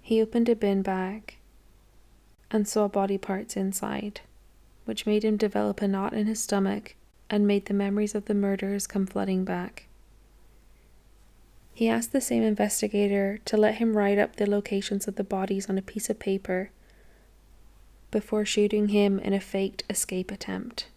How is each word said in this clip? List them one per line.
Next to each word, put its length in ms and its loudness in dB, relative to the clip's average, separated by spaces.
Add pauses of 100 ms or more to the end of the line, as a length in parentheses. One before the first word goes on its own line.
He 220 2
opened 260 2
a 60 6
bin 280 2
bag 560 -4 (1120)
and 180 0
saw 180 2
body 320 0
parts 380 -6
inside, 640 -4 (640)
which 220 -6
made 180 2
him 120 2
develop 460 0
a 60 0
knot 240 -2
in 140 -2
his 140 -2
stomach 540 -2 (360)
and 160 2
made 200 2
the 80 -2
memories 400 0
of 120 -4
the 80 0
murders 520 0
come 200 -2
flooding 380 0
back. 420 -6 (1900)
He 140 2
asked 240 0
the 80 2
same 220 0
investigator 1040 0
to 120 0
let 200 6
him 200 2
write 220 4
up 180 2
the 140 0
locations 560 -2
of 100 -6
the 80 -4
bodies 440 -2
on 100 0
a 40 -4
piece 280 -8
of 80 -2
paper 520 -4 (1400)
before 340 0
shooting 440 2
him 300 4
in 140 0
a 80 2
faked 480 -4
escape 420 -4
attempt. 680 -10